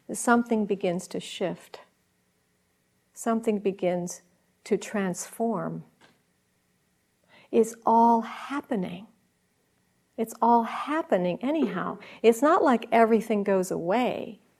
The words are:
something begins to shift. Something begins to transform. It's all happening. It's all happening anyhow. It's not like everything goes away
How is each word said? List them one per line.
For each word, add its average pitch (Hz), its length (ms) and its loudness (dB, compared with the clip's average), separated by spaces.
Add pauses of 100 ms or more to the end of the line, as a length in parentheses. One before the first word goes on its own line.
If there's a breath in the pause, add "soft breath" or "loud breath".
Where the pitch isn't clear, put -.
(120)
something 233 540 2
begins 185 420 -2
to 185 100 -8
shift. - 600 -8 (1300)
Something 226 440 -2
begins 180 640 -2 (440)
to 208 120 0
transform. 180 1080 -6 (1700 soft breath)
It's 226 240 2 (120)
all 233 340 6
happening. 226 840 -8 (1120)
It's 226 260 -6
all 233 220 4
happening 220 760 -2
anyhow. 190 580 -4 (240 loud breath)
It's 226 200 4
not 330 200 4
like 247 300 2
everything 226 500 4
goes 190 280 0
away 180 720 -4 (200)